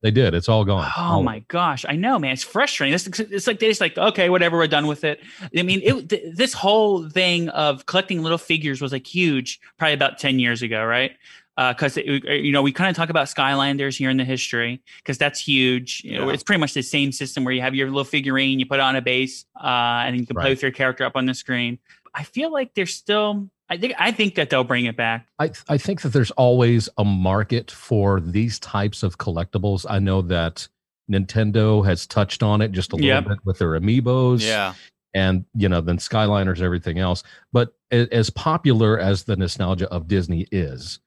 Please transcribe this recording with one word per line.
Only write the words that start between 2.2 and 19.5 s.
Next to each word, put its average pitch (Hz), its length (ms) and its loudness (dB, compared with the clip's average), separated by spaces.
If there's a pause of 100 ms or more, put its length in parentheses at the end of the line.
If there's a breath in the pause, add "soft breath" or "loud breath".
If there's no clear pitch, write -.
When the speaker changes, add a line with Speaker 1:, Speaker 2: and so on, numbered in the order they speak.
Speaker 2:
It's 131 100 -6
frustrating. 208 500 0
It's, 180 140 -2 (140)
it's 202 260 -4
like, 220 140 -2
they 220 80 4
just 214 120 2
like, 175 160 0
"Okay, 190 340 2
whatever, 170 280 4
we're 165 80 4
done 151 220 2
with 147 160 -4
it." 147 160 -2 (360 loud breath)
I 175 60 0
mean, 185 220 0
it, 247 240 0
th-, 165 260 -6
this 254 180 0
whole 202 560 2
thing 175 420 0
of 147 360 -2
collecting 185 340 -2
little 160 160 0
figures 151 460 -2
was, 131 100 -4
like, 131 140 -8
huge 151 540 -2 (180 soft breath)
probably 156 160 2
about 139 240 0
ten 131 220 0
years 120 200 0
ago, 113 240 -4
right? 120 280 0 (440 loud breath)
Uh, 127 180 0
'cause 139 240 -2
it, - 100 -6
it, 143 360 -2
you 147 60 0
know, 143 120 2
we 139 100 2
kinda 180 220 0
talk 165 160 -2
about 156 180 0
Skylanders 139 680 -2
here 131 140 -2
in 131 60 0
the 131 80 0
history 123 580 -4 (220 loud breath)
'cause 131 140 -6
that's 147 200 0
huge. 127 640 0
You - 160 -10
know, 135 80 -2
Speaker 3:
Yeah. 139 80 -2
Speaker 2:
it's - 80 -8
pretty 202 160 0
much 147 160 0
the 135 80 -2
same 139 300 -2
system 135 320 -6
where 127 100 -2
you 127 60 -2
have 131 160 -2
your 135 100 0
little 139 180 -2
figurine, 135 540 0
you 127 80 -2
put 139 140 0
it - 20 4
on 131 140 2
a 131 60 -2
base, 127 420 -2 (180)